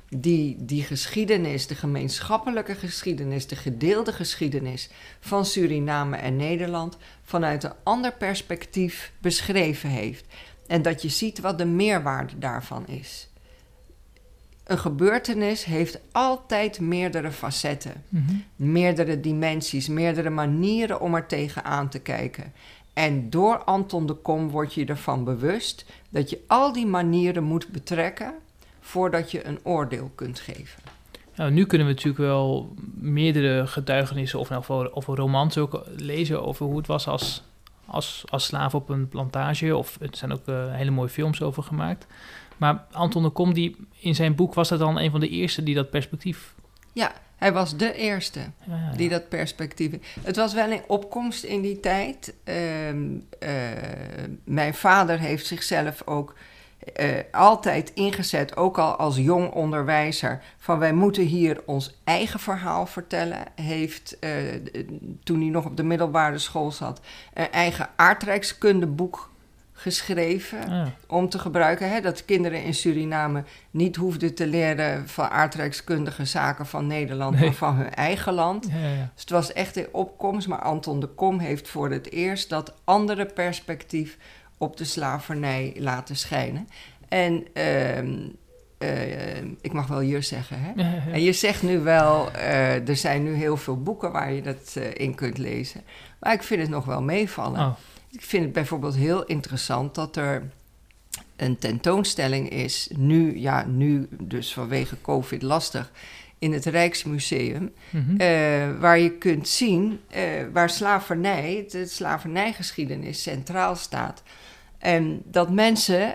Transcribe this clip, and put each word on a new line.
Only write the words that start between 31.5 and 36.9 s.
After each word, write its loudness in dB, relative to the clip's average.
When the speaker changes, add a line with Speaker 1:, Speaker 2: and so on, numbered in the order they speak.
Speaker 2:
nu 8
kunnen 4
we 4
natuurlijk 0
wel 0
meerdere 2
getuigenissen -2
of -4
in -4
elk -4
geval, 0
of -6
romans 2
ook 0
lezen -2
over -4
hoe 0
het -2
was 0